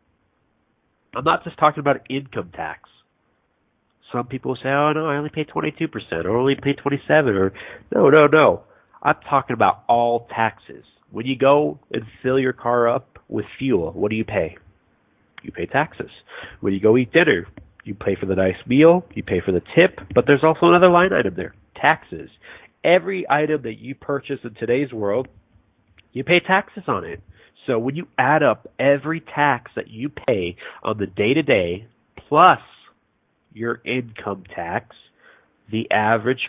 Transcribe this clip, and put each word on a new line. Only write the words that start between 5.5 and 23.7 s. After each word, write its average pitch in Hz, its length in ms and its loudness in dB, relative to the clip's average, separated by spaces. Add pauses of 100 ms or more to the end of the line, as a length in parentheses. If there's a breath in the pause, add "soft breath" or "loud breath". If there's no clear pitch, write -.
percent, - 380 -8
or 107 100 0
only 131 240 0
pay 139 120 -2
twenty-seven," 139 640 0
or, 95 160 0 (420 loud breath)
no, 165 160 4
no, 151 160 8
no. 139 380 4 (360 soft breath)
I'm 151 160 0 (140)
talking 131 240 -2
about 104 340 0
all 120 460 0
taxes. - 500 -6 (280)
When 113 140 -10
you 131 120 -4
go 147 400 2 (140)
and 117 100 -6 (180)
fill 131 200 0
your 127 120 -2
car 120 360 0
up 127 300 -4 (100)
with 110 160 -6 (140)
fuel, 95 340 -2
what 95 180 -4
do 110 60 -4
you 110 80 -4
pay? 90 320 -6 (840)
You - 100 -16
pay 90 140 -10
taxes. - 440 -6 (500 loud breath)
When 101 120 -2
you 98 80 -4
go 110 160 4
eat 127 160 -2
dinner, 139 340 2 (380)
you 95 100 -12
pay 98 240 -4
for - 60 -10
the 95 100 -2
nice 95 220 0 (100)
meal, 165 380 6 (100)
you - 80 -8
pay 90 220 -2
for 95 80 0
the 87 80 0 (180)
tip, 180 200 4 (160)
but 123 120 4
there's 143 160 4
also 160 240 2
another 175 220 6
line 175 240 4
item 170 240 -2
there, - 180 -10 (220)
taxes. 143 540 -2 (520 loud breath)
Every 180 460 0
item 151 360 0
that 110 140 -10